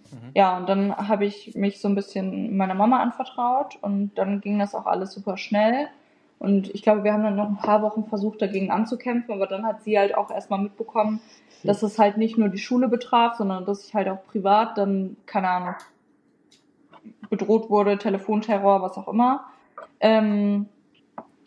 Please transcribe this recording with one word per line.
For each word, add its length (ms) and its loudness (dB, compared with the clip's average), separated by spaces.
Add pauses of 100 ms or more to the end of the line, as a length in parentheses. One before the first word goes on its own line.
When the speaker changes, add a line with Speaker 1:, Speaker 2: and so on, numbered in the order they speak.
(120)
Speaker 1:
Mhm. 220 -16
Speaker 2:
ja, 220 4
und 120 -6
dann 280 0
hab 260 -2
ich 340 -6
mich 240 -2
so 80 -2
ein 80 2
bisschen 600 -6
meiner 180 0
Mama 280 4
anvertraut 800 -2
und 320 -2
dann 260 -2
ging 200 -2
das 160 -2
auch 100 -6
alles 260 -2
super 240 -8
schnell. 520 0 (500)
Und 360 0
ich 80 -10
glaube, 220 4
wir 100 2
haben 80 0
dann 140 0
noch 120 -2
ein 80 -2
paar 260 2
Wochen 220 -2
versucht, 380 -4
dagegen 280 -2
anzukämpfen, 640 -2
aber 120 0
dann 200 -6
hat 160 -4
sie 160 2
halt 160 2
auch 160 -2
erstmal 300 -4
mitbekommen, 600 -2 (420)
Speaker 3:
Hm. 60 -4
Speaker 2:
dass 140 2
es 160 -4
halt 200 4
nicht 180 0
nur 140 4
die 80 -6
Schule 300 0
betraf, 500 2
sondern 260 -4
dass 220 -4
ich 80 -20
halt 140 0
auch 180 -8
privat 500 2
dann, 400 0 (100)
keine 220 -2
Ahnung, 260 -2 (1600)
bedroht 400 0
wurde, 280 4
Telefonterror, 840 2
was 140 -8
auch 120 -10
immer. 360 2 (560)
Ähm, 640 4 (800)